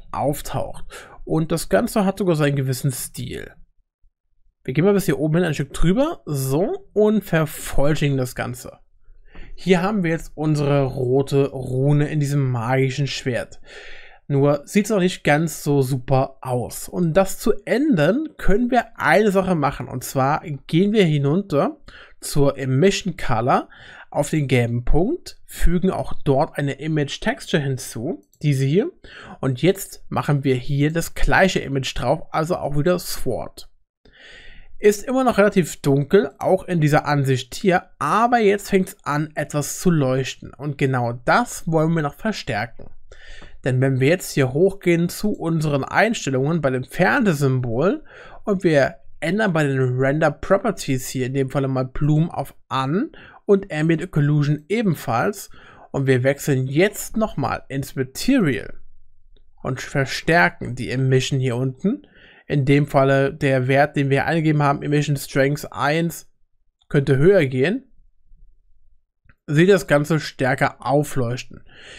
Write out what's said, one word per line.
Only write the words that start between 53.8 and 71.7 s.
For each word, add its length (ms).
Occlusion 680
ebenfalls, 840
und 160
wir 160
wechseln 420
jetzt 520
nochmal 500
ins 280
Material 840
und 180
verstärken 960
die 160
Emission 500
hier 160
unten. 520
In 180
dem 200
Falle 480
der 360
Wert, 260
den 140
wir 160
eingegeben 360
haben, 200
Emission 340
Strength 560
eins, 580
könnte 280
höher 280
gehen. 440
Seht 220
das 180
Ganze 320
stärker 640
aufleuchten. 800